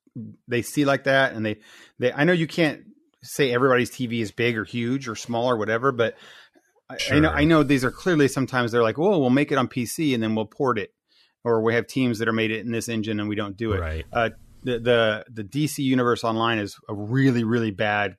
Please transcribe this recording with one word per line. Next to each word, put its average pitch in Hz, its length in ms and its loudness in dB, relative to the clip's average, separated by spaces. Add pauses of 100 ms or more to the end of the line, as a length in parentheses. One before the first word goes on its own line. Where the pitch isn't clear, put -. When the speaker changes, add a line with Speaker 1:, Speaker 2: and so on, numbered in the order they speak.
(480)
Speaker 1:
they 120 140 0
see 147 240 -2
like 139 200 0
that, 135 280 2
and 110 120 -4
they, 107 120 -4 (420)
they, 123 140 2
I 143 100 0
know 175 80 4
you 165 160 0
can't 156 360 -2 (380)
say 135 300 0
everybody's 123 380 4
T 127 180 -6
V 117 140 -4
is 104 100 -6
big 120 260 0
or 107 60 -2
huge 123 460 -4
or 107 60 -8
small 117 340 -2
or 123 80 2
whatever, 113 340 0
but 113 240 0 (760)
I, - 40 -16 (180)
I 143 80 4
know, 151 100 4
Speaker 2:
Sure. - 80 -2
Speaker 1:
I 143 60 2
know 156 200 4
these 135 200 2
are 123 80 0
clearly, 147 380 2
sometimes 123 420 -2
they're 120 100 2
like, 113 160 0
"Well, 180 220 2
we'll 131 100 4
make 139 220 2
it 143 60 0
on 123 100 2
P 120 180 -6
C 147 280 -2
and 117 100 0
then 110 120 0
we'll 110 100 -2
port 123 340 -2
it," 92 140 -8 (500)
or, 113 180 2
"We 113 120 2
have 117 120 0
teams 123 340 0
that 113 100 0
are 113 40 2
made 110 180 0
it 110 140 -6
in 120 60 -6
this 113 160 -4
engine 110 320 -4
and 104 80 -4
we 104 80 -4
don't 101 220 -6
do 110 160 -2
it." 90 80 -2
Speaker 2:
Right. 80 320 -6
Speaker 1:
Uh, 113 160 0 (340)
the, 123 160 -2
the, 113 500 2
the 110 140 -10
D 139 240 -2
C - 160 -6
Universe 127 400 2
Online 113 360 0
is 101 180 -6 (100)
a 110 60 -10
really, 120 500 2
really 113 280 0
bad 104 480 -2